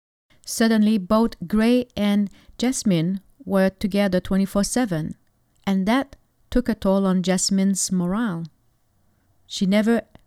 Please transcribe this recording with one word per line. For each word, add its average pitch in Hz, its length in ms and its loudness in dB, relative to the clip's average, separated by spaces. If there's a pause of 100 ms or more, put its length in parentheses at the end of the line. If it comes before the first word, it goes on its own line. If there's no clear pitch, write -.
(460)
Suddenly, 220 520 2
both 220 360 0 (140)
Gray 233 480 2
and 208 340 0 (280)
Jasmine 190 640 0 (240)
were 190 260 0
together 196 500 -2
twenty-four 196 420 0
seven, 185 540 -4 (500)
and 190 200 0
that 262 280 -2 (340)
took - 200 0
a 220 80 -2
toll 196 300 0
on 185 180 0
Jasmine's 190 640 0
morale. 180 540 -4 (1000)
She - 200 -4
never 214 360 2 (240)